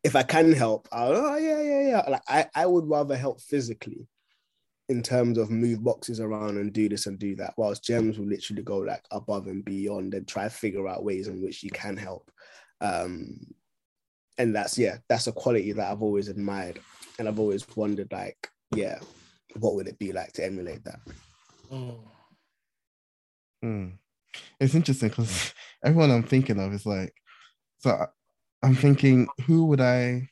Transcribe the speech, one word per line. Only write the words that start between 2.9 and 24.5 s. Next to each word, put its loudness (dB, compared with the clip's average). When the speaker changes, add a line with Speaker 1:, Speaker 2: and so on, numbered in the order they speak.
Speaker 1:
help -4
physically -6
in 0
terms 2
of 0
move 0
boxes -2
around -4
and -4
do 2
this -4
and -8
do -6
that, -10
whilst -2
Gems 0
will -6
literally -6
go, -4
like, -6
above -6
and -8
beyond -6
and -8
try -4
to -4
figure -6
out -8
ways -4
in -8
which -10
you -10
can -8
help. -14
Um, -6
and 2
that's, -2
yeah, 2
that's 0
a -4
quality 0
that -4
I've -6
always 0
admired, -8
and -6
I've -4
always 0
wondered, -4
like, -10
yeah, -4
what 2
would -6
it -14
be -6
like -8
to -4
emulate -8
that? -14
Speaker 2:
Mm. -10
Speaker 3:
Hmm. -6